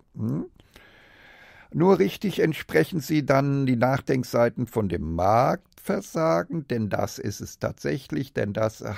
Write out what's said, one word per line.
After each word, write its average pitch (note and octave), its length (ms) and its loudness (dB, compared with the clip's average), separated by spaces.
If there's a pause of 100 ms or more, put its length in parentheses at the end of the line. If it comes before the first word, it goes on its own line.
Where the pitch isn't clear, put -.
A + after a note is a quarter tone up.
(160)
Hm? A#2+ 300 -4 (1300)
Nur F3 260 6
richtig F#3+ 400 -2
entsprechen D#3+ 640 2
sie D3+ 240 0
dann C#3 400 2
die B2+ 100 2
Nachdenkseiten B2 920 0
von G#2+ 220 -2
dem E2 260 -4
Marktversagen, D#3+ 1600 0
denn A2+ 200 -2
das G2+ 300 -4
ist - 220 -8
es - 180 -14
tatsächlich, C#3 760 -4
denn G#2 200 -2
das A2 280 -2 (160)